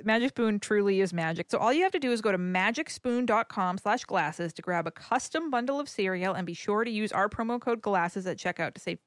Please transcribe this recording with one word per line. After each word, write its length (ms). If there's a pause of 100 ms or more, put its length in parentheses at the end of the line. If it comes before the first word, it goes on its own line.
Magic 280
Spoon 280
truly 400
is 140
magic. 360
So 80
all 140
you 120
have 100
to 60
do 120
is 80
go 140
to 40
magicspoon 880
dot 220
com 300
slash 260
glasses 520
to 60
grab 260
a 40
custom 580
bundle 300
of 80
cereal 460
and 120
be 80
sure 300
to 80
use 220
our 160
promo 320
code 200
glasses 460
at 100
checkout 360
to 80
save 240